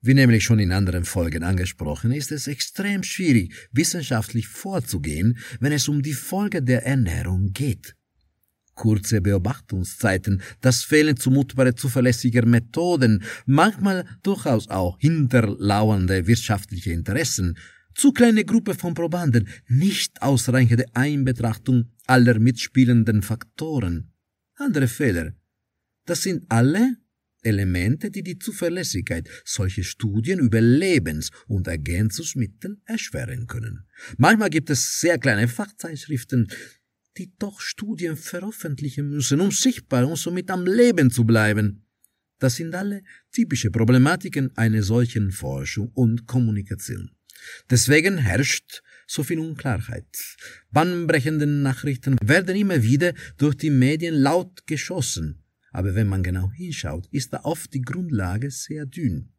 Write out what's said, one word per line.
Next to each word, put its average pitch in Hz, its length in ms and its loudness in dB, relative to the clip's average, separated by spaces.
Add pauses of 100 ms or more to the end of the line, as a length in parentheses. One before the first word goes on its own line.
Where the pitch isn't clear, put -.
Wie 131 120 4
nämlich 120 280 6
schon 117 140 4
in 95 140 2
anderen 90 340 0
Folgen 85 380 -2
angesprochen, 90 680 -2
ist 143 200 -4
es 147 160 -8
extrem 196 560 -4
schwierig, 127 500 2 (180)
wissenschaftlich 123 760 -2
vorzugehen, 107 880 -4 (220)
wenn 143 120 0
es 147 160 0
um 147 140 0
die 143 140 -4
Folge 185 480 -4
der - 240 2
Ernährung 92 680 0
geht. - 420 -6 (800)
Kurze 107 480 0
Beobachtungszeiten, 95 1200 -2 (180)
das 127 240 2
Fehlen 151 340 4
zumutbare 131 580 2
zuverlässiger 123 720 2
Methoden, 120 760 2 (220)
manchmal 185 600 2 (160)
durchaus 160 460 0
auch 92 300 -2
hinterlauernde 104 1300 2
wirtschaftliche 101 680 -2
Interessen, 90 680 -2 (340)
zu 277 180 4
kleine 233 320 4
Gruppe 208 300 0
von 170 220 -4
Probanden, 160 540 0 (180)
nicht - 560 0
ausreichende 127 600 2 (100)
Einbetrachtung 127 960 0 (160)
aller 123 320 6
mitspielenden 117 840 4
Faktoren. 110 920 -6 (420)
Andere 180 320 0
Fehler. 90 480 -2 (720)
Das 170 160 -4
sind 185 260 -4
alle 165 460 4 (480)
Elemente, 101 680 0
die 202 100 -8
die - 160 -8
Zuverlässigkeit 165 920 -6 (180)
solcher 95 360 -4
Studien 113 560 -2
über 117 240 2
Lebens- 117 680 2 (160)
und 95 180 -2
Ergänzungsmittel 104 1200 -4
erschweren 123 600 -8
können. 107 400 -10 (320)
Manchmal 202 320 4
gibt 156 180 -2
es - 300 -2
sehr 170 180 2
kleine 117 300 2
Fachzeitschriften, 139 1040 -4 (680)
die 185 220 -14
doch 202 200 -8
Studien 170 560 -8
veröffentlichen 147 920 -8
müssen, 143 320 0
um 196 80 2
sichtbar - 580 0
und 165 100 -4
somit 180 340 -4
am 180 160 -2
Leben 196 420 6
zu 120 160 2
bleiben. 107 640 2 (500)
Das 131 200 0
sind 165 180 -8
alle 202 260 -6 (300)
typische 127 400 0
Problematiken 127 840 2
einer 110 280 2
solchen 110 480 0
Forschung 69 640 -6
und 117 320 0
Kommunikation. 101 840 -4 (600)
Deswegen 156 480 4
herrscht 117 640 -2 (240)
so - 160 -6
viel 160 160 -4
Unklarheit. 139 760 -8 (560)
Bahnbrechende 156 760 0
Nachrichten 139 760 -2
werden 180 320 2
immer 185 280 0
wieder 147 320 2 (220)
durch 143 180 0
die 156 160 -2
Medien 156 420 2
laut 160 540 0
geschossen. 123 720 -6 (340)
Aber 92 220 -2
wenn 107 120 2
man 95 140 0
genau 92 300 -2
hinschaut, 131 600 -10
ist - 200 -6
da - 120 -8
oft 160 300 -8
die 131 80 -4
Grundlage 123 720 -4
sehr 151 340 -10
dünn. 127 540 -6